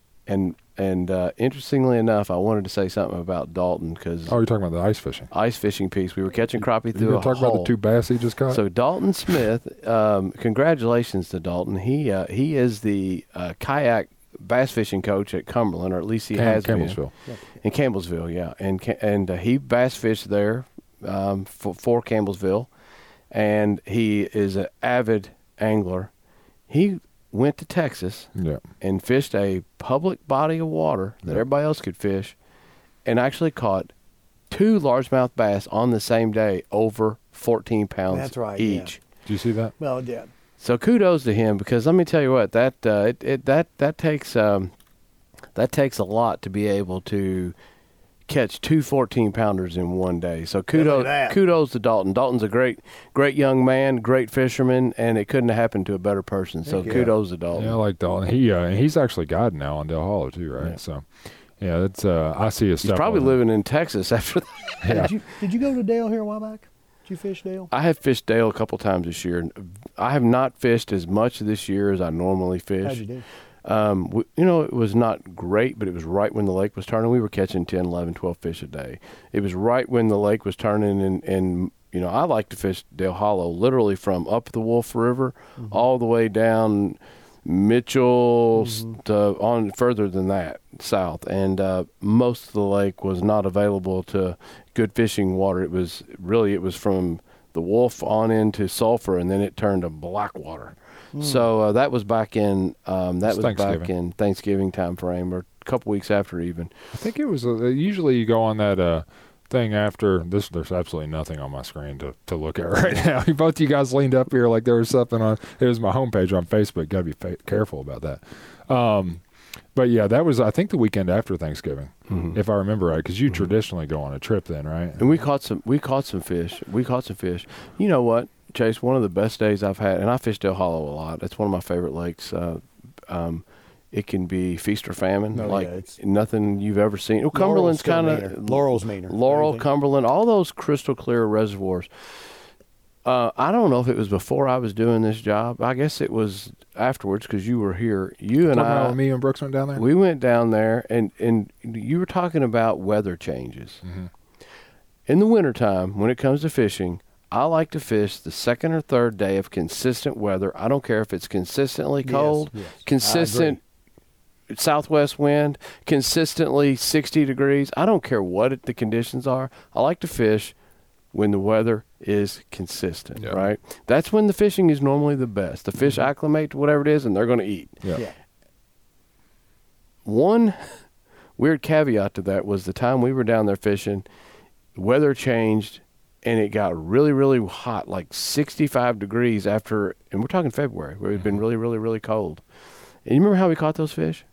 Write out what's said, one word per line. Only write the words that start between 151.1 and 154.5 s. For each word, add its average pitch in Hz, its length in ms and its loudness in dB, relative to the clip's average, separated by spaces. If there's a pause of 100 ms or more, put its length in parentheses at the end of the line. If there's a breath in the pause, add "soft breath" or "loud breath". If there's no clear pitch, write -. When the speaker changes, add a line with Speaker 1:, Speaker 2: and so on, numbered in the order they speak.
Speaker 1:
and 113 320 2 (100)
you 117 380 -4
were 185 60 0
talking 165 380 0
about 113 360 2
weather 98 380 0
changes. 64 680 -10
Speaker 2:
Mm-hmm. 90 200 -10 (1000 loud breath)